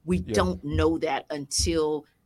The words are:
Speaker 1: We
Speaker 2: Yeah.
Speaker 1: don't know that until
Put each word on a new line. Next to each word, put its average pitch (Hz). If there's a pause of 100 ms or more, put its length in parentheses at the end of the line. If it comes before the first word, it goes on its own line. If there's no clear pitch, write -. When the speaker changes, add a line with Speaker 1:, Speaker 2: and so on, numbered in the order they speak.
Speaker 1:
We 175
Speaker 2:
Yeah. 180
Speaker 1:
don't 180
know 156
that 139
until 151 (220)